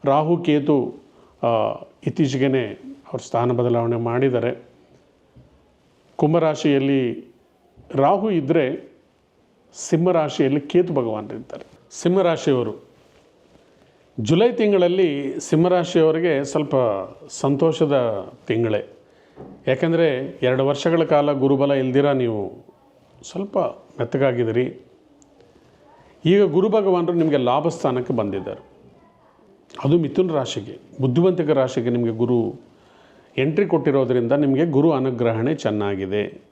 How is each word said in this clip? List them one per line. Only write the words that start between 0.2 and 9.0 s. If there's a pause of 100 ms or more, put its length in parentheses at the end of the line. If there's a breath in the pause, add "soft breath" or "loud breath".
ಕೇತು, (480 soft breath)
ಆ, (600)
ಇತ್ತೀಚೆಗೇ (260)
ಅವ್ರ
ಸ್ಥಾನ
ಬದಲಾವಣೆ
ಮಾಡಿದ್ದಾರೆ. (1500)
ಕುಂಭರಾಶಿಯಲ್ಲಿ (640)
ರಾಹು
ಇದ್ದರೆ (840)